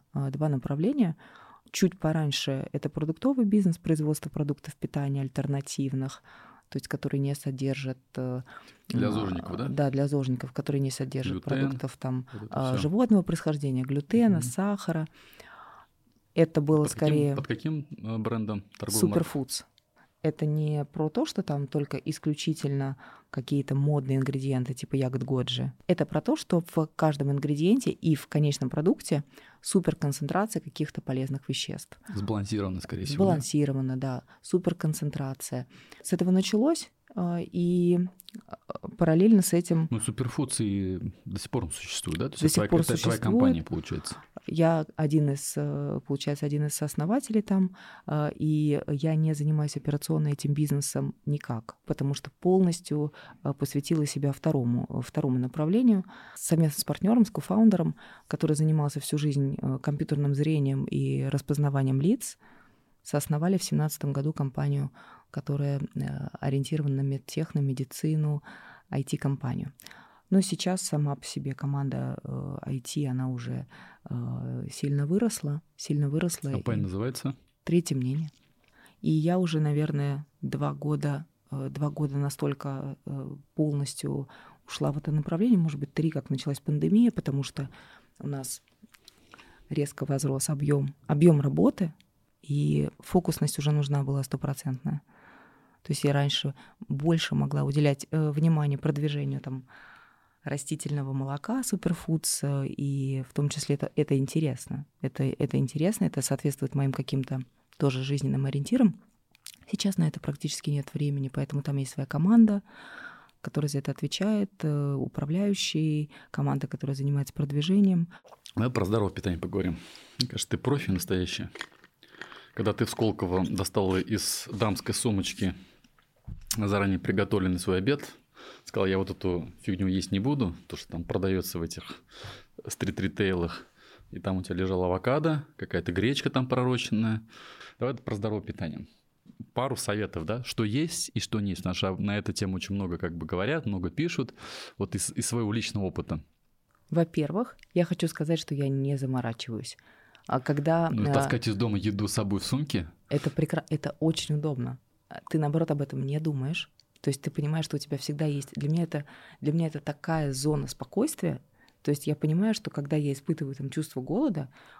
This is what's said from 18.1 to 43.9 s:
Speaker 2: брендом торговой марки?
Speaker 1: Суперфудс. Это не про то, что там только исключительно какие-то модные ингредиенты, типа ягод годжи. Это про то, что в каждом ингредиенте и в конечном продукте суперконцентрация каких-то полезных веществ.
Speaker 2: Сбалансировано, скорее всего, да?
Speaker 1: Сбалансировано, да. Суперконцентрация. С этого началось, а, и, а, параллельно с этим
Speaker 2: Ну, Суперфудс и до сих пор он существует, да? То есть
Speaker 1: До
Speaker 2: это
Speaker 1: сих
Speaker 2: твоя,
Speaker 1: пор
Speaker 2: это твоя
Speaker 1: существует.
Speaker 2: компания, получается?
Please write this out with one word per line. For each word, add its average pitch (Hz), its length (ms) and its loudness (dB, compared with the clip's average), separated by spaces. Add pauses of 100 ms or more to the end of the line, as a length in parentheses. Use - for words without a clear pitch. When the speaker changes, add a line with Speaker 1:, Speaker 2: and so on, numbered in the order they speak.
Speaker 2:
брендом 107 420 -2 (160)
торговой 104 320 2
марки? 127 140 4
Speaker 1:
Суперфудс. - 420 -6 (560)
Это 156 240 0
не 151 380 0
про 156 260 -2
то, 277 160 0
что - 180 -4
там 143 220 -2
только 143 300 -2
исключительно 143 1040 -2 (320)
какие-то 139 440 -2
модные 139 440 2
ингредиенты, 135 560 0
типа - 240 -4
ягод 131 260 0
годжи. 127 480 -2 (160)
Это 165 180 2
про - 140 -2
то, 277 160 0
что 170 260 2 (140)
в 156 200 4
каждом 143 360 2
ингредиенте 151 600 2
и 160 240 2
в - 120 -4
конечном 147 420 2
продукте 151 540 0 (380)
суперконцентрация 160 1000 0
каких-то - 400 -6
полезных 135 460 -4
веществ. - 520 -6 (140)
Speaker 2:
Сбалансировано, 101 680 -2
скорее - 240 -8
всего, 143 120 -4
да? 190 60 4
Speaker 1:
Сбалансировано, 139 760 2
да. 131 260 -6 (180)
Суперконцентрация. 151 1300 -2 (360)
С - 80 -12
этого 180 200 2
началось, 214 600 2 (300)
а, 175 200 -2
и, 175 580 4 (480)
а, - 400 -10 (100)
параллельно 180 440 8
с - 100 0
этим 170 400 2
Speaker 2:
Ну, 113 80 0
Суперфудс 123 600 -2
и 98 380 0 (260)
до 95 140 -6
сих - 120 -10
пор 123 140 0
он 76 60 -8
существует, - 460 -6
да? - 120 -2
То - 60 -12
есть - 60 -8
Speaker 1:
До 156 40 8
Speaker 2:
это 156 40 6
Speaker 1:
сих - 60 2
Speaker 2:
твоя, 107 140 4
Speaker 1:
пор 170 100 6
Speaker 2:
это 165 80 2
твоя 127 100 2
Speaker 1:
существует. - 240 2
Speaker 2:
компания, 233 420 4
получается? - 520 -6 (320)